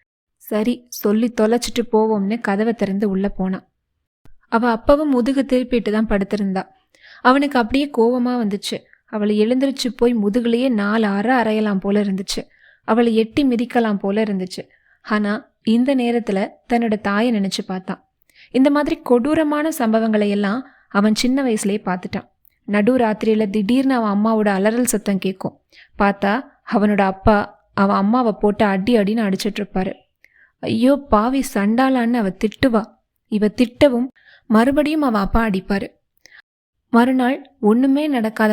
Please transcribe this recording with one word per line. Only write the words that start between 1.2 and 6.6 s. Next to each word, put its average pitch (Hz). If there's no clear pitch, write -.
தொலைச்சிட்டு 233
போவோம்னு 214
கதவை 220
திறந்து 196
உள்ள 190
போனான். 185
அவ 233
அப்பவும் 285
முதுகு 262
திருப்பிட்டு 247
தான் 220
படுத்திருந்தா. 196